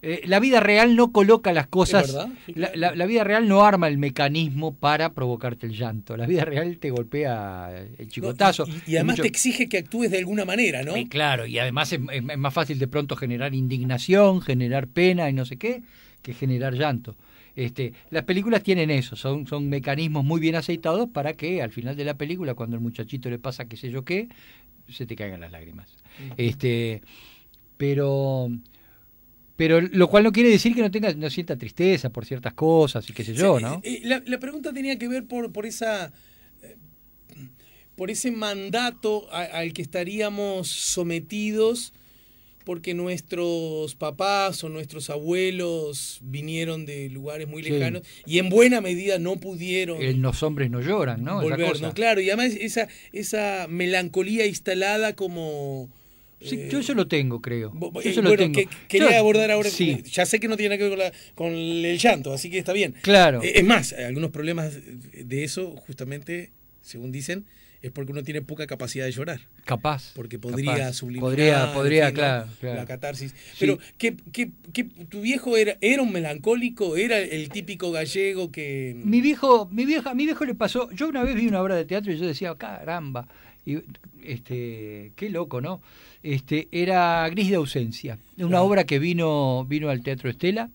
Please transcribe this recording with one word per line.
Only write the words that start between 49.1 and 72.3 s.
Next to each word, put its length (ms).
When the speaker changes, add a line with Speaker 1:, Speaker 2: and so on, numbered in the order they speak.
Speaker 2:
no 180
pudieron 640
Speaker 1:
El 220
"los 220
hombres 260
no 100
lloran", 440
¿no? 180
Esa 80
Speaker 2:
volver, 220
Speaker 1:
cosa. 160
Speaker 2:
¿no? 60
Claro, 260
y 100
además 300
esa, 260
esa 560
melancolía 800
instalada 680
como, 760
Speaker 1:
Sí, 140
Speaker 2:
eh, 160
Speaker 1:
yo 80
eso 160
lo 140
tengo, 340
creo. 320
Speaker 2:
bo-, 160
bo-, 100
Speaker 1:
Yo 100
Speaker 2:
eh, 20
Speaker 1:
eso 100
lo 80
Speaker 2:
bueno, 140
Speaker 1:
tengo. 160
Speaker 2:
que, 80
quería 240
Speaker 1:
Yo 80
Speaker 2:
abordar 320
ahora, 180
Speaker 1:
Sí. 360
Speaker 2:
ya 200
sé 140
que 80
no 100
tiene 200
nada 20
que 100
ver 80
con 80
la, 80
con 180
el 460
llanto, 340
así 160
que 100
está 140
bien. 300
Speaker 1:
Claro. 400
Speaker 2:
Eh, 140
es 80
más, 260
eh, 140
algunos 260
problemas 420
de 300
eso, 320
justamente, 680
según 300
dicen, 340
es 100
porque 220
uno 100
tiene 200
poca 260
capacidad 380
de 40
llorar. 300
Speaker 1:
Capaz, 500
Speaker 2:
Porque 240
podría 380
Speaker 1:
capaz. 160
Speaker 2:
subliminar, 380
Speaker 1:
Podría, 340
Speaker 2:
en 100
Speaker 1:
podría, 320
Speaker 2:
fin, 80
¿no? 60
Speaker 1:
claro, 260